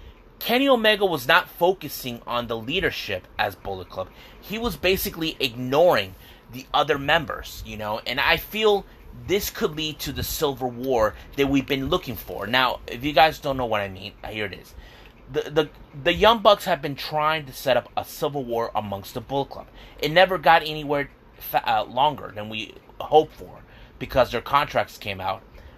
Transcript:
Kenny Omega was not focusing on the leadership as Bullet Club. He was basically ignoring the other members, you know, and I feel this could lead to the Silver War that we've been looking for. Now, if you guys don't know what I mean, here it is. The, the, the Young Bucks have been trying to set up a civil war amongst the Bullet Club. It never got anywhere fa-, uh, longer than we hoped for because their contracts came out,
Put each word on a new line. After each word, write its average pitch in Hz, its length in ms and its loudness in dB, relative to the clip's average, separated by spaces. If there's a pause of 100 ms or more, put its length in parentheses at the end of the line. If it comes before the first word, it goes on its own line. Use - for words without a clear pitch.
(380)
Kenny 254 300 2
Omega 214 360 4
was 147 220 -2
not 165 220 4
focusing 143 760 -2
on 120 200 -2
the 113 100 -2
leadership 120 680 -4 (120)
as 104 160 -2
Bullet 95 340 -10
Club. 92 200 -8 (320)
He 214 180 -8
was 226 180 -2
basically 175 640 -2
ignoring 127 760 2 (380)
the 127 220 -14
other 143 240 2
members, 147 680 -2
you 110 120 -12
know, 107 300 -6
and 123 140 -2
I 160 160 4
feel 208 480 0 (420)
this 196 240 0
could 156 260 -4
lead 156 240 -6
to 143 120 -6
the 123 100 -6
Silver 131 440 -2
War 120 480 0 (220)
that 139 100 4
we've 135 200 2
been 135 220 -2
looking 156 280 -2
for. 95 300 -8
Now, 123 400 2
if 120 180 -8
you 147 80 -2
guys 160 260 6
don't 139 180 -4
know 127 100 0
what 107 140 0
I 98 80 -4
mean, 98 240 -14 (160)
here 107 180 -4
it 90 80 -10
is. - 200 -18 (580)
The, 147 100 -2
the, 147 280 0 (320)
the 175 100 2
Young 208 280 4
Bucks 202 260 4
have 170 160 0
been 143 140 -6
trying 151 500 -2
to 127 60 -16
set 123 240 0
up 120 200 0
a 104 80 -2
civil 143 400 -6
war 117 300 -4
amongst 101 400 -6
the 120 60 -8
Bullet 135 280 -4
Club. - 180 -14 (320)
It 147 120 -2
never 180 280 4
got 165 240 6
anywhere 147 460 -4 (280)
fa-, - 300 -4
uh, 110 180 2
longer 123 500 0
than 107 140 -8
we 110 260 -8 (260)
hoped - 340 4
for - 260 -16 (380)
because 123 320 2
their 117 120 -4
contracts 135 560 0
came 98 220 -8
out, 95 220 -4 (360)